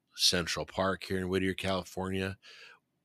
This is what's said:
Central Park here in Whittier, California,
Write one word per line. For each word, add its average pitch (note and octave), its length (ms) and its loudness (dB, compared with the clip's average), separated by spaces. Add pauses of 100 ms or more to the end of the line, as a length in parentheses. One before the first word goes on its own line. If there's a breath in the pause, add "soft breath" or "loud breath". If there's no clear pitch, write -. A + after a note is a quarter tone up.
(140)
Central E2 520 2
Park F#2+ 380 0
here F#2+ 140 -2
in F#2 120 -2
Whittier, F#2+ 240 2
California, F#2+ 840 -2 (680 loud breath)